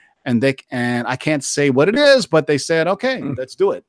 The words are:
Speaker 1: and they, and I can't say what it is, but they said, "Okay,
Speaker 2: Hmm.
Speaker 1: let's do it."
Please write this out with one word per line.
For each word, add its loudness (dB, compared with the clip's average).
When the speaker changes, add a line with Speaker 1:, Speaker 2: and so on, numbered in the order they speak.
Speaker 1:
and 0
they, 2
and -4
I -2
can't -4
say 0
what 4
it -2
is, 4
but 0
they 0
said, 0
"Okay, -4
Speaker 2:
Hmm. -8
Speaker 1:
let's -12
do 0
it." -8